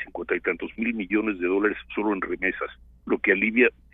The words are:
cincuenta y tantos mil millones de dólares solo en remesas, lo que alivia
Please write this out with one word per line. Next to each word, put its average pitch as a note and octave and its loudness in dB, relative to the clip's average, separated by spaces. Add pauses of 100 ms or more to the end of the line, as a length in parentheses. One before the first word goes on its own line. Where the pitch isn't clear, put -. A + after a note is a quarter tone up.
cincuenta F2 -6
y E2+ 0
tantos E2 -4
mil A#2 -2
millones G#2 -2
de F2 0
dólares G2+ 2 (160)
solo G#2+ 0
en F#2+ -4
remesas, F2+ -2 (360)
lo G#2 2
que G2 4
alivia A2 4 (240)